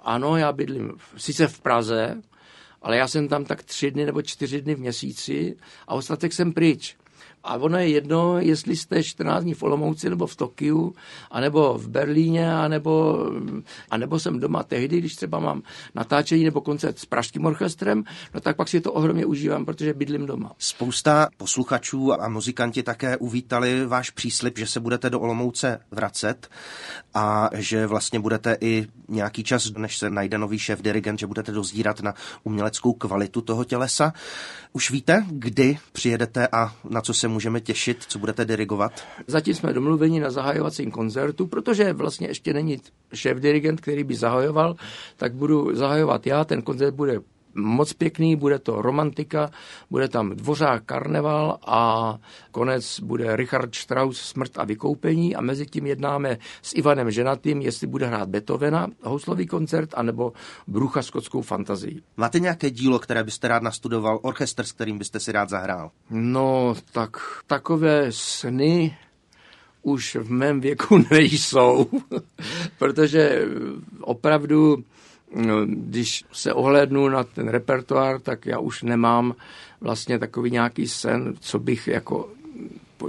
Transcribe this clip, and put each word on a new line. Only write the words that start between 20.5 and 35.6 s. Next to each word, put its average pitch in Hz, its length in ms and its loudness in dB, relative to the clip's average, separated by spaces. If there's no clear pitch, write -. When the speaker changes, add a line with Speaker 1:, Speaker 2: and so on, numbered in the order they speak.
Speaker 2:
Spousta 151 800 4
posluchačů 131 840 0
a 113 60 -2
muzikanti 117 540 -2
také 123 340 -2
uvítali 123 680 0
váš 123 240 0
příslib, 123 480 -4
že 110 80 -4
se 120 140 -4
budete 120 300 -2
do 120 100 -2
Olomouce 120 600 -2
vracet 107 580 -4
a 107 400 2
že 110 320 0
vlastně 107 340 -2
budete 110 400 0
i 110 260 0
nějaký 107 360 -4
čas, 117 320 0
než 107 220 -6
se 104 120 -2
najde 101 280 -2
nový 107 200 -2
šéf 101 240 -4
dirigent, 104 360 0
že 104 80 -6
budete 107 260 -6
dozírat 104 480 -2
na 101 140 -4
uměleckou 107 480 0
kvalitu 101 480 -2
toho 113 240 -2
tělesa. 131 480 0
Už - 180 -2
víte, 165 400 4
kdy 131 480 2